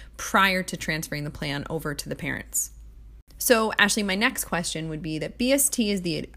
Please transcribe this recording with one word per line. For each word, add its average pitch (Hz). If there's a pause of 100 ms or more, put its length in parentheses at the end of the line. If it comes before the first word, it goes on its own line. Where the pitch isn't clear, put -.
(160)
prior 190
to 180
transferring 156
the 147
plan 143
over 151
to -
the 143
parents. - (680)
So, 220
Ashley, 208
my 196
next 226
question 165
would 156
be 156
that -
B 247
S 277
T 208
is 190
the 151